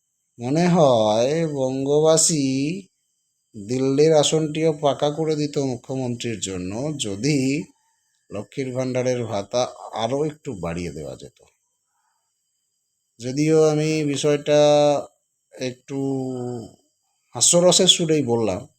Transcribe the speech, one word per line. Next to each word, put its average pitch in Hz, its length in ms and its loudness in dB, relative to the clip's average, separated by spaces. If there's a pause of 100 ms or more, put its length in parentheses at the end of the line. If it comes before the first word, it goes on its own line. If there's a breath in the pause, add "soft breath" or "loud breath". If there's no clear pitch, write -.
(380)
মনে 139 300 0
হয় 123 640 4 (200)
বঙ্গবাসী 143 920 2 (1080)
দিল্লির 131 600 2
আসনটিও 156 640 2
পাকা 147 320 0
করে 156 260 -2
দিত 147 260 -4
মুখ্যমন্ত্রীর 123 760 -6
জন্য, 92 320 -8 (260)
যদি 110 400 -2 (920)
লক্ষ্মীর 107 420 -10
ভাণ্ডারের 127 520 -2
ভাতা 107 380 -4 (320)
আরও 117 300 -4
একটু 151 260 -8 (100)
বাড়িয়ে 85 320 -6
দেওয়া 69 240 -12
যেত। 65 220 -20 (1800)
যদিও 143 360 0 (100)
আমি 151 240 2 (140)
বিষয়টা 147 540 0 (920)
একটু 127 460 -8 (1400)
হাস্যরসের 175 560 4
সুরেই 156 340 0
বললাম 113 360 -2 (180)